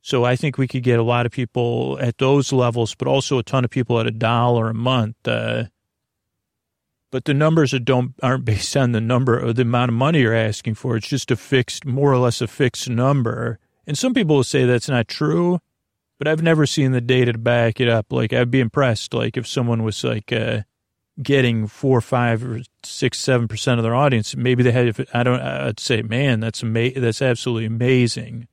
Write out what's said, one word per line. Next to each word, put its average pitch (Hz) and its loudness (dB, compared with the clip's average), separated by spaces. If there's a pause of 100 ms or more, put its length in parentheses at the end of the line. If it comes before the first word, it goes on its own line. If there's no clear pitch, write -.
So 123 -2
I 123 2
think 135 -4
we 131 0
could 127 -6
get 120 2
a 117 2
lot 120 0
of 117 -4
people 123 -4
at 120 -4
those 135 2
levels, 120 0
but - -6
also 135 0
a 117 -2
ton 127 0
of - -4
people 120 0
at 113 -2
a 117 -2
dollar 117 0
a 113 -6
month. 117 -2 (120)
Uh, 117 -4 (1500)
but 131 -6
the 147 0
numbers 151 2
are 131 0
don't, 123 0
aren't 127 0
based 110 -2
on 123 2
the 110 0
number 123 2
or 117 -2
the 117 -2
amount 123 0
of 117 0
money 139 2
you're 113 4
asking 113 -2
for. 120 -4
It's 107 -6
just - -4
a 123 2
fixed, - -2
more 139 2
or 131 4
less 123 2
a 117 -4
fixed - -2
number. 117 0 (280)
And 147 -4
some 262 0
people 160 2
will 131 4
say 131 0
that's 123 2
not 123 0
true, 170 0 (580)
but 143 -2
I've 160 0
never 160 4
seen 131 0
the 123 0
data 120 2
to 113 -4
back 117 2
it 123 4
up. 113 0
Like, 120 -2
I'd 123 2
be 131 4
impressed, 123 0
like, 117 -4
if 120 -6
someone 117 -2
was, 110 -6
like, 117 -4
uh, 113 -2 (600)
getting 120 2
four, 131 0
five, 120 0
or 117 -8 (220)
six, - -4
seven 120 0
percent 117 -2
of 113 -2
their 113 -2
audience, 127 0
maybe 123 2
they 123 4
had, 123 2
if, 110 -4 (140)
I 120 0
don't, 123 0
I'd 135 -6
say, 113 -2
"Man, 117 0
that's 113 -6
ama-, 117 0
that's 123 -2
absolutely 120 -2
amazing." 120 0